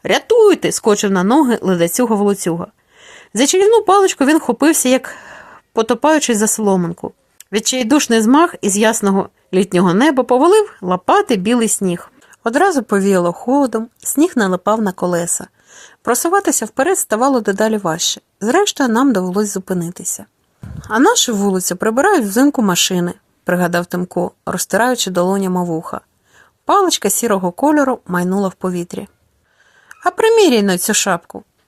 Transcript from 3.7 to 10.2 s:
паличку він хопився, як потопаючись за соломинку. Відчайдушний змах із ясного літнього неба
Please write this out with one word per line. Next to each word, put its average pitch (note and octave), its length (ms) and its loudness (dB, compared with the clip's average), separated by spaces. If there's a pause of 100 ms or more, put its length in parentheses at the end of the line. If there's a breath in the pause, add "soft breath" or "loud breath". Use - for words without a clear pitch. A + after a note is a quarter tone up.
паличку G4 440 2
він D#4 140 2
хопився, C4 500 0
як B3+ 260 -2 (580 loud breath)
потопаючись B3 640 0
за G#3+ 100 0
соломинку. F#3+ 640 -2 (380)
Відчайдушний A#3 720 0
змах D4 400 2
із G3 160 -2
ясного G#3 520 0 (240)
літнього F#3 400 2
неба C4 300 2